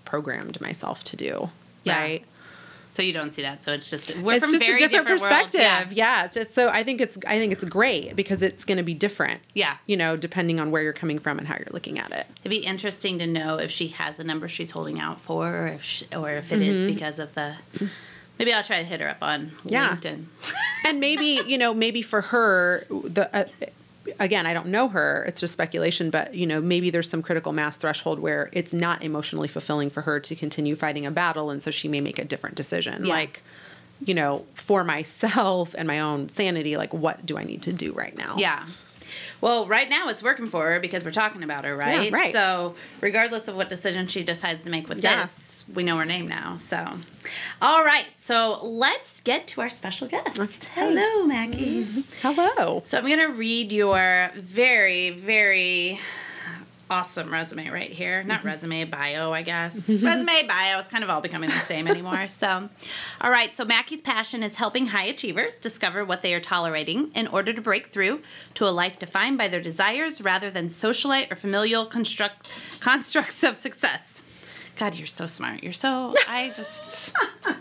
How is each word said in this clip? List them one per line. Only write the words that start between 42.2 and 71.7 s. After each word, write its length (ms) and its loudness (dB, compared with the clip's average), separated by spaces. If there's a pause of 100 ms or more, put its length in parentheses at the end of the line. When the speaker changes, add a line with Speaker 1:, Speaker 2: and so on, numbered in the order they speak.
Speaker 2:
So 420 2 (260)
regardless 460 2
of 80 -6
what 140 -2
decision 380 -2
she 160 -4
decides 420 -2
to 40 -8
make 180 -4
with 160 -4
Speaker 1:
Yeah. 220 4
Speaker 2:
this, 380 -10 (100)
we 80 -2
know 160 2
her 80 0
name 220 -4
now. 300 -6
So, 200 -6 (800)
all 240 8
right. 220 6 (180)
So 380 2
let's 600 0
get 280 0
to 120 -6
our 80 -2
special 380 -8
guest. 300 -4
Speaker 1:
Okay. 380 -4
Speaker 2:
Hello, 500 4
Mackie. 600 0
Speaker 1:
Mm-hmm. 160 -2 (200)
Hello. 640 2
Speaker 2:
So 140 0
I'm 100 2
gonna 220 4
read 400 0
your 640 4
very, 720 4
very 920 4 (880)
awesome 460 -2
resume 360 -4
right 200 -4
here. 320 -4
Not 200 -2
Speaker 1:
Mm-hmm. 60 -6
Speaker 2:
resume, 360 -4
bio, 480 -2
I 100 -2
guess. 340 -4
Speaker 1:
<laughs> 140 -2
Speaker 2:
Resume, 580 4
bio, 300 2
it's 120 -6
kind 140 -2
of 60 -2
all 100 2
becoming 300 -4
the 120 0
same 260 -4
anymore. 400 0
So, 420 -2 (520)
all 100 4
right, 260 6
so 80 -4
Mackie's 360 2
passion 420 -2
is 120 -4
helping 300 0
high 200 2
achievers 520 -2
discover 480 -2
what 160 -2
they 140 2
are 40 0
tolerating 760 0
in 100 0
order 280 0
to 80 -8
break 260 0
through 340 0 (320)
to 140 2
a 20 4
life 300 0
defined 400 0
by 80 2
their 140 -2
desires 600 0
rather 300 2
than 160 -2
socialite 640 0
or 40 -6
familial 520 0